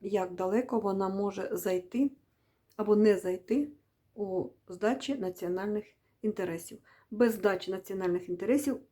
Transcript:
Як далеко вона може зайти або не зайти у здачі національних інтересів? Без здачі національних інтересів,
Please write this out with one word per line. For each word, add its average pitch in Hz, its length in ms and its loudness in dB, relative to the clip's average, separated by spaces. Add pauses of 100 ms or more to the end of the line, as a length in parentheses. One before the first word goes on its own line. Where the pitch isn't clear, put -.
Як 185 320 -2
далеко 214 460 0
вона 196 300 0
може 196 420 -2
зайти 185 600 0 (640)
або 208 180 4
не 208 220 8
зайти 185 540 -2 (440)
у 190 340 -4 (180)
здачі 214 480 -2
національних 185 680 -4 (360)
інтересів? 175 580 -4 (320)
Без 220 220 4
здачі 190 380 0
національних 185 580 -2
інтересів, 226 500 0 (120)